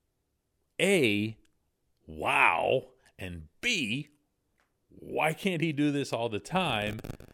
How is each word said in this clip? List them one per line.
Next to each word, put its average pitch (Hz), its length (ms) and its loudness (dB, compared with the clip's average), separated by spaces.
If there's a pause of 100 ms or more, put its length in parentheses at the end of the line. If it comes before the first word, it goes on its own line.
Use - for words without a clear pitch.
(800)
A, 113 580 2 (680)
wow, 104 840 2 (280)
and 87 280 -10 (160)
B, 147 480 -2 (840)
why - 420 -2
can't 170 300 -2
he 165 100 0
do 143 200 2
this 139 200 -2
all 117 160 -2
the 104 120 -4
time? 110 580 -2 (360)